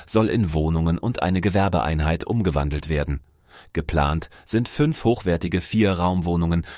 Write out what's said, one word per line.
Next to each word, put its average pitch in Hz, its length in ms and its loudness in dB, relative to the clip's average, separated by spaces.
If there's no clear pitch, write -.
soll 110 220 2
in 92 240 0
Wohnungen 80 460 2
und - 240 -4
eine 92 180 2
Gewerbeeinheit 85 840 0
umgewandelt 73 640 -2
werden. 73 320 -2
Geplant 78 560 0
sind 117 240 -2
fünf 151 360 0
hochwertige 90 560 0
Vierraumwohnungen 87 1040 2